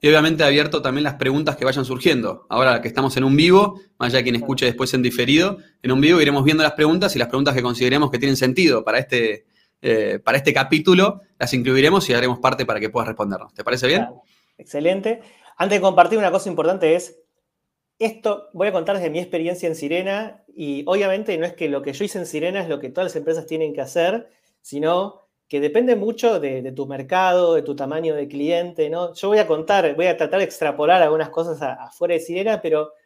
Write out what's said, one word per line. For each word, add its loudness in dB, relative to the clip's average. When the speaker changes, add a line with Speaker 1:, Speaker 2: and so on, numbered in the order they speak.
Speaker 1:
y 4
obviamente 4
abierto 2
también -2
las -4
preguntas -2
que -6
vayan 0
surgiendo. -2
Ahora 2
que -6
estamos -2
en 0
un 4
vivo, 6
más -2
allá 2
de 0
quien 0
escuche -2
después -2
en 0
diferido, 2
en -2
un 2
vivo 6
iremos 4
viendo 4
las 2
preguntas 2
y -2
las 0
preguntas 0
que 0
consideremos 2
que -4
tienen 0
sentido 2
para 0
este, -2
eh, 0
para 2
este 0
capítulo, 2
las -4
incluiremos 2
y 4
haremos 0
parte 0
para -4
que -4
puedas -2
respondernos. -6
¿Te -14
parece -2
bien? 2
Speaker 2:
Claro. -10
Excelente. -4
Antes 0
de 0
compartir, 4
una 2
cosa -2
importante 2
es, -6
esto -4
voy 0
a -2
contar -2
desde -4
mi -4
experiencia -4
en -4
Sirena -6
y -8
obviamente -2
no -2
es -6
que -6
lo -4
que -8
yo -8
hice -8
en -6
Sirena -4
es -8
lo -6
que -12
todas -4
las -10
empresas -4
tienen -4
que -6
hacer, -2
sino -4
que -4
depende 2
mucho 0
de, -6
de -10
tu -8
mercado, 2
de 0
tu -6
tamaño -4
de -4
cliente, -4
¿no? -6
Yo -6
voy 4
a 2
contar, 0
voy 0
a 2
tratar -2
de 0
extrapolar 2
algunas 0
cosas -6
a-, -6
afuera -6
de -2
Sirena, -4
pero -2